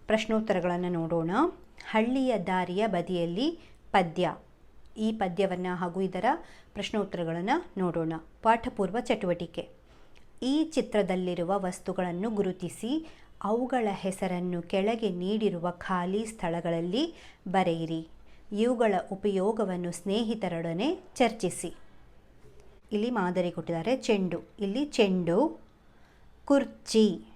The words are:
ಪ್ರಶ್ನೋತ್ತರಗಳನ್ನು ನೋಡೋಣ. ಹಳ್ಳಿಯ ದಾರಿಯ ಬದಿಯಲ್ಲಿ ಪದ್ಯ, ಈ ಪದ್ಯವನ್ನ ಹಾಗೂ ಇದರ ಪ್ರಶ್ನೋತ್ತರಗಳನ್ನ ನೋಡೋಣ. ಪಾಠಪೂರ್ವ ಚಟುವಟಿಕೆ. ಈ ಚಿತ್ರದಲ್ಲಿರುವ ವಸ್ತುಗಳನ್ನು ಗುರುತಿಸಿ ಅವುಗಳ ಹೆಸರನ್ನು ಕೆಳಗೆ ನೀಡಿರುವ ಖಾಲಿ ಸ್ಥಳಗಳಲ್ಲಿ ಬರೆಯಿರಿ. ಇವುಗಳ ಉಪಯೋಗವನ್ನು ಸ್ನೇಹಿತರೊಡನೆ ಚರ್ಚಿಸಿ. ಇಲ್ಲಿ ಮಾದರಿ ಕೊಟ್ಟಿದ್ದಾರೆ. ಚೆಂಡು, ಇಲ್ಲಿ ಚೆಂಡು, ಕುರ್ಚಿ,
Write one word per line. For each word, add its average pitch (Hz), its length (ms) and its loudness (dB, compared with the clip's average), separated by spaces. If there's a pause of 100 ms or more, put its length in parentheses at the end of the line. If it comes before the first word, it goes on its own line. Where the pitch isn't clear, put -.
ಪ್ರಶ್ನೋತ್ತರಗಳನ್ನು 185 880 2
ನೋಡೋಣ. 165 340 0 (600)
ಹಳ್ಳಿಯ 254 420 2 (160)
ದಾರಿಯ 185 340 0 (120)
ಬದಿಯಲ್ಲಿ 175 520 0 (480)
ಪದ್ಯ, 175 380 2 (760)
ಈ - 20 4 (120)
ಪದ್ಯವನ್ನ 180 480 0 (140)
ಹಾಗೂ 180 260 -2
ಇದರ 185 160 -4 (520)
ಪ್ರಶ್ನೋತ್ತರಗಳನ್ನ 190 800 -2 (260)
ನೋಡೋಣ. 165 300 0 (340)
ಪಾಠಪೂರ್ವ 226 540 2 (100)
ಚಟುವಟಿಕೆ. 175 540 -2 (880)
ಈ - 20 4 (220)
ಚಿತ್ರದಲ್ಲಿರುವ 185 920 0
ವಸ್ತುಗಳನ್ನು 180 640 -2 (100)
ಗುರುತಿಸಿ 185 520 -4 (580)
ಅವುಗಳ 247 360 0 (180)
ಹೆಸರನ್ನು 180 580 -2 (100)
ಕೆಳಗೆ 208 380 0 (120)
ನೀಡಿರುವ 185 520 0 (120)
ಖಾಲಿ 190 460 0
ಸ್ಥಳಗಳಲ್ಲಿ 170 720 -2 (520)
ಬರೆಯಿರಿ. 165 460 0 (600)
ಇವುಗಳ 233 300 4 (240)
ಉಪಯೋಗವನ್ನು 190 840 0
ಸ್ನೇಹಿತರೊಡನೆ 196 880 -2 (300)
ಚರ್ಚಿಸಿ. 180 520 0 (1200)
ಇಲ್ಲಿ 220 220 0
ಮಾದರಿ 180 400 2
ಕೊಟ್ಟಿದ್ದಾರೆ. 165 360 -2 (140)
ಚೆಂಡು, 185 320 2 (260)
ಇಲ್ಲಿ 202 160 -2 (160)
ಚೆಂಡು, 185 400 4 (1120)
ಕುರ್ಚಿ, 262 560 4 (320)